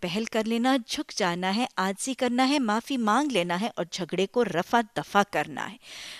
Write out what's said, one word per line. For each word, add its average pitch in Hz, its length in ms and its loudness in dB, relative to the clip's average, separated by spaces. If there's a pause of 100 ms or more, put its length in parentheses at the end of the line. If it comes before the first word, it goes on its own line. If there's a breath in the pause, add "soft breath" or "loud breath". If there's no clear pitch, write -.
पहल 190 240 -2
कर 220 200 -2
लेना, 233 300 2
झुक 269 300 -4 (100)
जाना 180 320 0
है, 220 200 0 (100)
आजिज़ी 214 360 -2
करना 247 280 2
है, 269 160 4
माफ़ी 226 380 0
मांग 240 360 2
लेना 175 240 0
है 220 220 -2
और 165 140 -2
झगड़े 180 340 -2
को 247 160 0
रफा 202 400 2
दफा 202 400 0
करना 151 420 -2
है। - 140 -12 (420 loud breath)